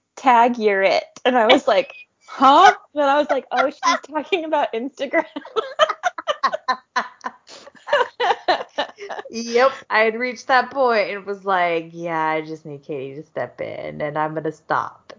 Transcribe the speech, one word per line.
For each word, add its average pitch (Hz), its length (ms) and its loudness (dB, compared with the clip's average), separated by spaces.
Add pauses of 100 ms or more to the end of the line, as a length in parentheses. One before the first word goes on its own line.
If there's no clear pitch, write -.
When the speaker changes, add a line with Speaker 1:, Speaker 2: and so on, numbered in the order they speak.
(180)
Speaker 1:
"Tag, 240 400 4
you're 208 260 2
it." - 220 2 (180)
And 247 140 2
I 220 100 4
was 262 180 4
like, 190 280 0 (340)
"Huh?" 302 460 6 (200)
Then 285 140 0
I 277 120 4
was 302 100 0
like, 269 240 -2
"Oh, 254 160 0
she's - 320 -2
talking 302 420 -4
about 302 300 -2
Instagram." 277 580 -4
<laughs> - 40 -12 (4000)
Speaker 2:
Yep, 233 400 0 (180)
I 214 120 2
had 220 140 2
reached 247 320 -8
that 247 240 2
point 233 400 0
and 196 140 -10
was 196 200 -10
like, 175 460 0
"Yeah, 165 360 -4
I 160 140 -2
just 156 240 -12
need 143 180 -14
Katie 135 320 -10
to 156 100 -14
step - 360 -10
in, 151 400 -10
and 147 160 -6
I'm 156 160 -4
gonna 156 180 -6
stop - 680 -6